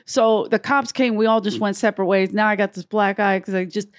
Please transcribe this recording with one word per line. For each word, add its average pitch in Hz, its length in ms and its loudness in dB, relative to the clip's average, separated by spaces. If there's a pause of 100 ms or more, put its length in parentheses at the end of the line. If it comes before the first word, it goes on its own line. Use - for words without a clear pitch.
so 220 440 2
the 220 100 2
cops 269 320 -2
came, 247 240 0
we 214 120 2
all 226 120 4
just 208 220 -4
went 202 160 -2
separate 208 300 0
ways. 190 260 2
Now 214 140 2
I 208 100 0
got 196 160 -2
this 180 100 -12
black 202 380 -2
eye 196 180 2
'cause 190 140 -10
I 185 100 -2
just, 196 240 -6 (120)